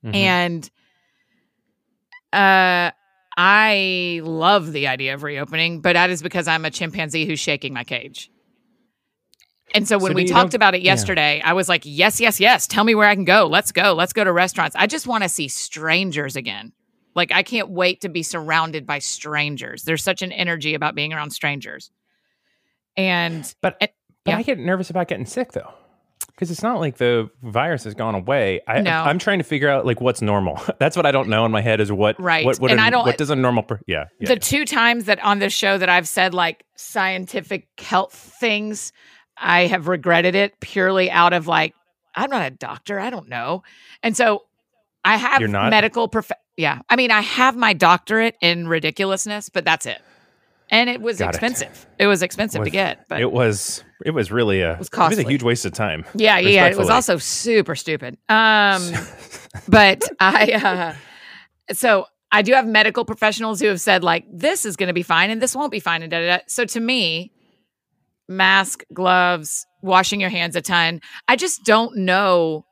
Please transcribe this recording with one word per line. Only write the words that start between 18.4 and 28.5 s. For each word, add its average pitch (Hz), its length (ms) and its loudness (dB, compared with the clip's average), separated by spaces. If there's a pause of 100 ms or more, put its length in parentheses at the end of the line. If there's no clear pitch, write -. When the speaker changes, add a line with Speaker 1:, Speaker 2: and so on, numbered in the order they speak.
Speaker 2:
by 147 120 -4
strangers. 147 880 -8
There's 160 180 -2
such 190 200 -4
an 180 100 -10
energy 160 420 -4
about 151 200 -4
being 151 180 -6
around 151 180 -8
strangers. - 600 -8 (1040)
And 175 460 -2 (180)
Speaker 1:
But, 190 200 -2
Speaker 2:
and 214 100 -2 (340)
Speaker 1:
but - 80 -2
Speaker 2:
yeah. 170 60 0
Speaker 1:
I 226 40 -4
get 240 160 -2
nervous 180 320 -4
about 175 180 -4
getting - 180 -6
sick, - 260 -8
though, - 200 -10 (640)
'cause 170 140 -6
it's 170 120 -8
not 226 180 -2
like 147 160 -4
the 120 320 0 (140)
virus 127 420 -2
has 107 100 -10
gone 113 200 -4
away. 98 540 -2